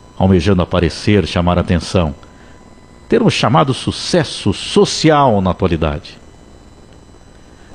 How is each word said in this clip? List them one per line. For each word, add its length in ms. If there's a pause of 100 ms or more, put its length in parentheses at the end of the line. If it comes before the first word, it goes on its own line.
(180)
almejando 440
aparecer, 640
chamar 320
atenção, 560 (960)
ter 140
um 80
chamado 420
sucesso 800
social 880
na 100
atualidade? 680 (1600)